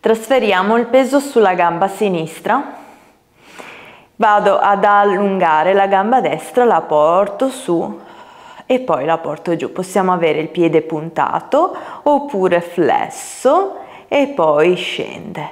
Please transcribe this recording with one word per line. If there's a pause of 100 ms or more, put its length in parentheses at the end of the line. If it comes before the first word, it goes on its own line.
Trasferiamo
il
peso
sulla
gamba
sinistra, (1600)
vado
ad
allungare
la
gamba
destra,
la
porto
su (680)
e
poi
la
porto
giù.
Possiamo
avere
il
piede
puntato (280)
oppure
flesso (300)
e
poi
scende.